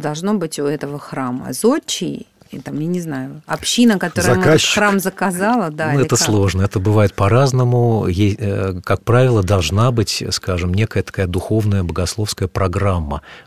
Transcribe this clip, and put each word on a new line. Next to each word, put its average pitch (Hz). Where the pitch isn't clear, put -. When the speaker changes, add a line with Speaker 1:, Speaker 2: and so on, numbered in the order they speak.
Speaker 1:
должно 160
быть 165
у 143
этого 143
храма? 131
Зодчий? 214
И -
там, 139
я 156
не 175
знаю, 143
община, 220
которая 175
ему 185
этот 180
Speaker 2:
Заказчик. -
Speaker 1:
храм 202
заказала, 190
да, 151
Speaker 3:
Ну, 143
Speaker 1:
или 123
Speaker 3:
это 123
Speaker 1:
как? -
Speaker 3:
сложно, 98
это 101
бывает 104
по-разному. 120
Е-, 98
э, 98
как -
правило, 120
должна 98
быть, 113
скажем, 90
некая 104
такая 95
духовная 101
богословская 90
программа 92